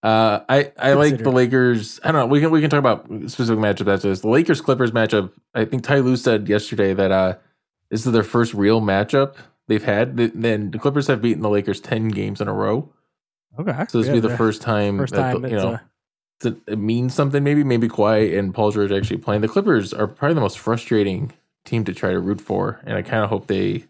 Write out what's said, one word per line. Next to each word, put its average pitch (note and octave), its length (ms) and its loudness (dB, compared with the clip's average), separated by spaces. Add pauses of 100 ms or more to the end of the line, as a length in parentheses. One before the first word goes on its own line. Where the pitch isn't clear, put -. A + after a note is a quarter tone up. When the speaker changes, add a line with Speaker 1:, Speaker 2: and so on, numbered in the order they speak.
Speaker 1:
Uh, A2 460 2
I, C#3+ 300 2
I C#3 160 4
like D3 160 4
the C3+ 80 0
Speaker 2:
Considered. A2+ 160 0
Speaker 1:
Lakers. B2 680 2
I - 80 -2
don't D#3 120 2
know. A#2 40 2
We C#3+ 140 4
can, D#3+ 100 4
we D#3 120 4
can D3+ 80 2
talk D3 80 2
about B2 280 2 (240)
specific A2+ 280 0
matchups G2+ 340 0
after G2 160 0
this. F#2+ 120 -2
The A2 100 -2
Lakers D#3+ 320 2
Clippers B2+ 300 2
matchup. A2 380 2 (240)
I A2 120 0
think B2 180 -4
Ty C#3+ 140 2
Lue B2+ 180 2
said A2 320 0
yesterday G2+ 460 0
that, F#2+ 180 2
uh, F#2 220 2 (560)
this A2+ 160 -4
is B2 60 0
their A2+ 100 4
first A#2 320 0
real G#2 260 2
matchup G#2+ 540 0 (340)
they've A2 160 0
had. A#2 320 0
Th-, A#2 180 0
then A2 360 -2
the G#2+ 80 -8
Clippers C#3+ 300 -2
have B2 120 0
beaten G#2+ 220 0
the G#2+ 80 0
Lakers G2+ 300 0
ten A2 280 -4
games G2+ 320 -4
in G#2 80 -4
a G#2 60 -4
row. G#2 340 -2 (720)
Speaker 2:
Okay. D#3 320 -4
Speaker 1:
So - 80 0
this A2+ 80 2
will - 0 -
Speaker 2:
Yeah, C3+ 80 0
Speaker 1:
be A#2 60 4
the A2+ 80 0
Speaker 2:
the A#2+ 100 -2
Speaker 1:
first A2 240 0
time G#2 360 0
Speaker 2:
first C3 140 -4
Speaker 1:
that C3 220 -4
Speaker 2:
time B2 80 -4
Speaker 1:
the, B2+ 80 -6
you A2+ 60 -4
Speaker 2:
it's, G2 80 -2
Speaker 1:
know, A#2 100 -2
Speaker 2:
uh, A#2+ 40 -10 (600)
Speaker 1:
that A#2+ 160 -4 (100)
it G#2+ 120 -6
means A#2 360 -2
something. C#3 300 0
Maybe, D3 180 2
maybe A#2+ 240 0
Kawhi G#2+ 520 2
and G2 160 -4
Paul G#2 160 0
George G2+ 220 0
actually G2 260 -2
playing. G#2 240 -2
The A2 60 0
Clippers C#3+ 440 0
are G#2+ 140 -2
probably D3 280 -2
the D#3 60 0
most G2+ 180 -2
frustrating A2 760 -2 (340)
team A2+ 180 -2
to F#2 80 -6
try F#2+ 200 -4
to F#2 80 0
root G2 200 -4
for, F#2+ 440 -4
and G#2 120 -6
I G2 60 -4
kinda A2 240 -2
hope G2+ 220 -4
they G2 420 -2